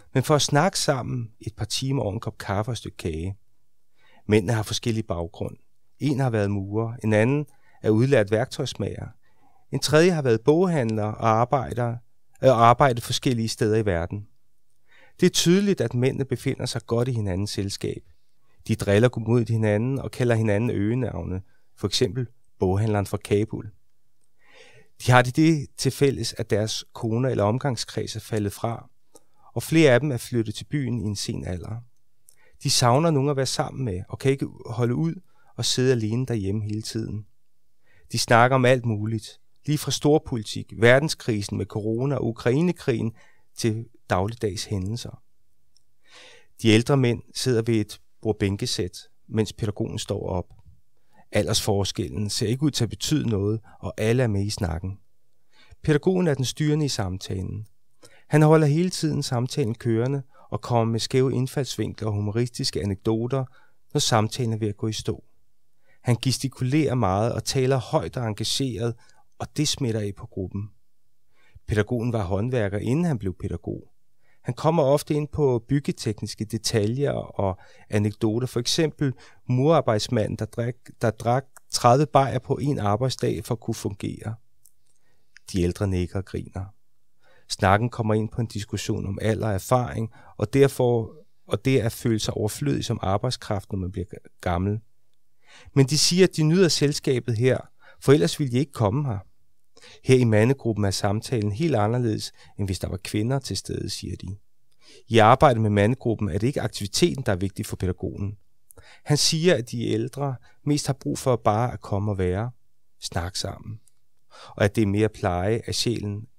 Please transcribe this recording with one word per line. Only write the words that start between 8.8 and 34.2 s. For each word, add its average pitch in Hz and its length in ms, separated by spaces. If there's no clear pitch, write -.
en 139 80
tredje 156 320
har 160 100
været 113 200
boghandler 147 640
og 110 260
arbejder, 117 680
øh, 127 60
og 117 180
arbejdet 123 360
forskellige 113 460
steder 110 280
i 110 80
verden. 92 420
Det 180 60
er 180 40
tydeligt, 190 520
at 117 120
mændene 123 320
befinder - 400
sig 120 200
godt 120 220
i 131 40
hinandens 101 380
selskab. - 540
De 110 80
driller 101 340
godmodigt 113 400
hinanden 113 500
og - 120
kalder 120 240
hinanden 110 340
øgenavne, 101 720
for - 120
eksempel 117 400
boghandleren 101 460
fra - 120
Kabul. 107 540
De 127 60
har 123 100
det, 123 140
det 156 320
til 135 140
fælles, - 460
at 113 120
deres 107 440
koner 120 360
eller 110 140
omgangskreds 110 720
er 110 40
faldet 104 340
fra, - 360
og 120 100
flere 160 280
af 120 80
dem 147 120
er 120 60
flyttet 110 380
til - 100
byen 123 340
i - 40
en 104 120
sen - 300
alder. 90 300
De 143 60
savner 131 420
nogen 143 180
at 139 80
være 135 80
sammen 131 400
med, 95 240
og - 100
kan 135 120